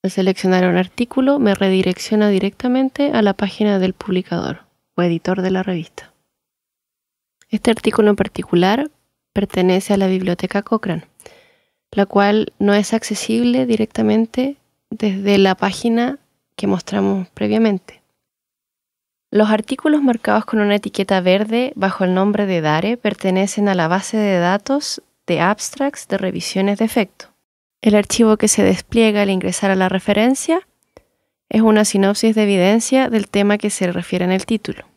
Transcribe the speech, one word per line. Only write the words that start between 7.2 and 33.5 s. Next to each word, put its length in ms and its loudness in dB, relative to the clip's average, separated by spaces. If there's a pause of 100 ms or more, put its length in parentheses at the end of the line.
Este 220 0
artículo 380 2
en 60 4
particular 760 0 (440)
pertenece 600 0
a 40 2
la 100 0
biblioteca 540 -2
Cochrane, 460 -4 (840)
la 140 0
cual 540 0
no 140 2
es 200 0
accesible 720 -2
directamente 920 0 (340)
desde 480 0
la 180 4
página 640 -2 (360)
que 120 -6
mostramos 640 -2
previamente. 720 -2 (1300)
Los 180 2
artículos 520 0
marcados 440 0
con 140 -2
una 160 2
etiqueta 460 -2
verde 540 0
bajo 280 -2
el 100 2
nombre 320 0
de 160 -2
dare 360 0
pertenecen 680 -2
a 80 0
la 120 0
base 300 -2
de 220 0
datos 640 -2 (240)
de 140 0
abstracts 680 -4
de 100 -4
revisiones 640 -4
de 60 2
efecto. 420 -4 (540)
El 140 4
archivo 420 4
que 100 0
se 160 2
despliega 580 2
al 80 2
ingresar 420 -2
a 40 2
la 120 0
referencia 800 0 (800)
es 140 2
una 240 4
sinopsis 500 2
de 80 2
evidencia 680 2
del 200 -2
tema 280 2